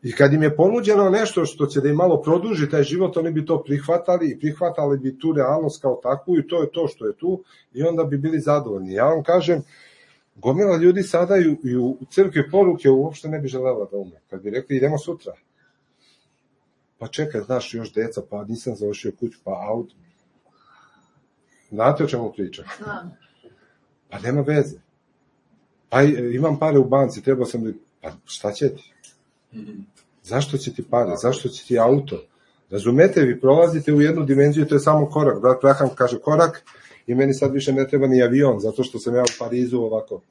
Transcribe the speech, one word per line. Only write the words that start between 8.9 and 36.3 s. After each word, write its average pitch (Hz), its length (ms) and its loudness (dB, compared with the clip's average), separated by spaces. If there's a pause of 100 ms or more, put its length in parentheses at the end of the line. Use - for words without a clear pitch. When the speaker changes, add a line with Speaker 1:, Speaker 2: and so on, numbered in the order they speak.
Speaker 1:
Ja 107 120 0
vam 156 180 0
kažem, 165 400 0 (760)
gomila 175 360 2
ljudi 180 260 4
sada 180 340 2
i 170 120 4
u, 151 160 0
i 123 120 -2
u 127 200 -2 (140)
crkvi 185 400 2
poruke 180 400 4
uopšte 147 380 0
ne 156 100 -6
bi 139 100 -6
želela 123 420 -2
da 101 60 -8
umre. 90 240 -10 (100)
Kad 95 120 -12
bi 101 80 -8
rekli, 135 260 -4
„Idemo 143 220 0
sutra.” 156 340 -10 (1700)
„Pa 113 80 -14
čekaj, 151 340 -6
znaš, 120 340 -6
još 113 200 -10
deca, 110 360 -4
pa 104 140 -10
nisam 117 320 -8
završio 104 440 -6
kuću, 117 240 -8
pa 98 60 -10 (200)
auto.” 117 240 -6 (1800)
Znate 131 340 2
o - 20 -2
čemu 117 260 -6
pričam? - 320 -10 (140)
Speaker 2:
Znam. 208 380 -14 (960)
Speaker 1:
„Pa 107 80 -14
nema 123 220 -2
veze. 147 380 0 (1120)
Pa 131 140 2
i-, 123 320 0
imam 147 240 0
pare 156 200 2
u 131 60 4
banci, 131 380 0
trebao 127 240 0
sam 117 180 -8
da.” 110 60 -6 (300)
„Pa 80 100 -14 (140)
šta - 280 -8
će - 220 -2
ti? - 200 -20 (600)
Speaker 3:
Mhm. 104 260 -16 (420)
Speaker 1:
Zašto 139 360 -4
će - 160 -8
ti 120 160 -10
pare? 120 320 0
Zašto 123 260 -2
će - 180 -12
ti 120 120 0
auto?” 123 440 2 (480)
Razumete, 127 500 4
vi 123 200 2
prolazite 156 520 4
u 147 80 4
jednu 156 240 2
dimenziju, 143 420 4
to 151 80 -2
je 135 60 4
samo 147 300 2
korak. 139 300 0
Brat 127 220 4
Braham 135 320 4
kaže 120 260 -2
korak... 160 440 0 (420)